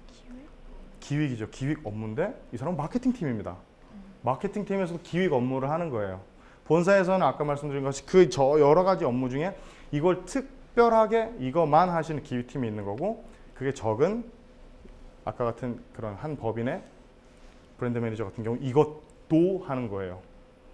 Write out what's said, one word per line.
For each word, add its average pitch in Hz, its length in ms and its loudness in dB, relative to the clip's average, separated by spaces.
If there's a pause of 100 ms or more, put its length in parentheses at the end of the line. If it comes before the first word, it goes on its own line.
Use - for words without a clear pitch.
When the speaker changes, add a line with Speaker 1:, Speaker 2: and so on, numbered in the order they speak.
Speaker 1:
기획? 254 400 -20 (520)
Speaker 2:
기획이죠. 135 500 -4
기획 151 360 -6
업무인데 110 520 -6 (140)
이 123 40 -10
사람은 160 200 -6
마케팅 233 360 -2
팀입니다. 113 400 -4 (400)
Speaker 1:
음. - 100 -20 (200)
Speaker 2:
마케팅 196 420 -4
팀에서도 180 380 -4
기획 175 300 0
업무를 131 380 0
하는 170 200 -2
거예요. 101 300 -4 (440)
본사에서는 180 640 4
아까 135 180 0
말씀드린 143 400 -2
것이 139 220 -4
그 185 220 8
저 139 320 4
여러 151 240 8
가지 180 200 2
업무 127 260 0
중에 156 260 -4 (360)
이걸 170 320 2
특별하게 226 1120 2
이것만 156 520 4
하시는 156 320 -2
기획팀이 123 440 -6
있는 107 180 -6
거고 147 400 -6 (300)
그게 135 180 -4
적은 151 520 0 (1000)
아까 - 200 -6
같은 117 360 -6 (140)
그런 107 200 -8
한 143 220 -8
법인의 117 460 -4 (960)
브랜드 120 200 -4
매니저 113 260 -4
같은 98 180 -10
경우 117 180 -4
이것도 151 1080 0
하는 127 220 -4
거예요. 95 320 -8 (540)